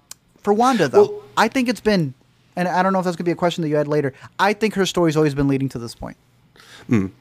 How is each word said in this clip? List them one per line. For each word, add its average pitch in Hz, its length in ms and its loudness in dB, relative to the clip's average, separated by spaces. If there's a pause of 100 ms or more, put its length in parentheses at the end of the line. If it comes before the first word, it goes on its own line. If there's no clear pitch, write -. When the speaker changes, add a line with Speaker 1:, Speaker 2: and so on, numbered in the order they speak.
(420)
Speaker 1:
for 208 120 0
Wanda, 240 340 2
though, 208 160 6
Speaker 2:
Well - 180 -6 (160)
Speaker 1:
I 214 100 4
think 254 220 -2
it's 220 120 -4
been, 175 320 0 (420)
and 180 120 -2
I 175 140 0
don't 190 120 2
know 185 60 0
if 175 60 -2
that's 175 120 -2
gonna 175 80 -6
be 170 60 0
a 160 40 -2
question 175 280 -2
that 151 60 -2
you 151 60 0
had 147 120 0
later, 147 260 0 (260)
I 196 140 2
think 208 220 -2
her 196 100 0
story's 165 320 0
always 151 180 2
been 143 120 0
leading 135 220 0
to 127 100 -12
this 117 140 -12
point. - 240 -16 (720)
Speaker 2:
Mm. 95 320 0